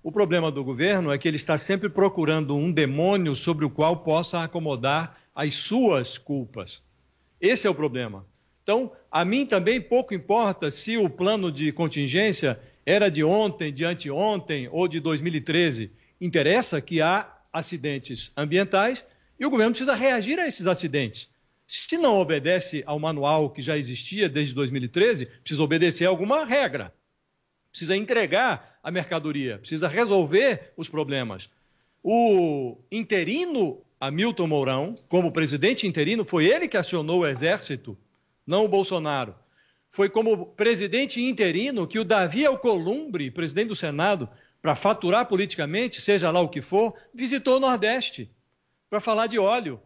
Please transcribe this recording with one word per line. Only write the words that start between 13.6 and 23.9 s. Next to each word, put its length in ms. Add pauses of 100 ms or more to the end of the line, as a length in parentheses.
de 140
anteontem 840
ou 160
de 120
dois 220
mil 140
e 40
treze. 520 (280)
Interessa 640
que 180
há 320 (220)
acidentes 840
ambientais 680 (340)
e 60
o 60
governo 200
precisa 220
reagir 460
a 80
esses 180
acidentes. 640 (380)
Se 280
não 220
obedece 680
ao 120
manual 520
que 100
já 160
existia 500